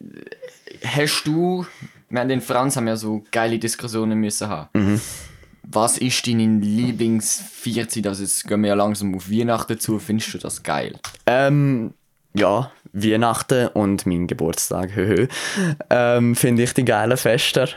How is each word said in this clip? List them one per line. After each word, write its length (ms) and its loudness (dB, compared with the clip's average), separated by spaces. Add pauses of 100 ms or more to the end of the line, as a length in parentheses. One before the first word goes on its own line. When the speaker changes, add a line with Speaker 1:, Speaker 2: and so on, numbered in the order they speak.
(840)
Speaker 1:
hast 380 -2
du, 420 0 (440)
wir 120 -2
haben 80 0
in 100 0
Franz 360 0
haben 120 -2
ja 80 0
so 360 -4
geile 260 0
Diskussionen 600 -2
müssen 280 -2
haben. 260 -8
Speaker 2:
Mhm. 280 2 (640)
Speaker 1:
Was 340 2
ist 300 -2
deine 180 2 (140)
Lieblingsvierzeit? 1500 -2
Also 160 -4
jetzt 260 -4
gehen 140 2
wir 80 2
ja 60 2
langsam 400 0
auf 160 -10
Weihnachten 480 0
zu. 180 -2
Findest 380 -4
du 20 -10
das 240 -10
geil? 380 -4 (260)
Speaker 2:
Ähm, 680 2 (400)
ja, 360 2 (200)
Weihnachten 800 2
und 360 0
mein 220 0
Geburtstag, 680 -2
hö, 120 2
hö. 200 4 (640)
Ähm, 460 4
finde 260 4
ich 140 0
die 100 2
geilen 320 2
Fester. 600 2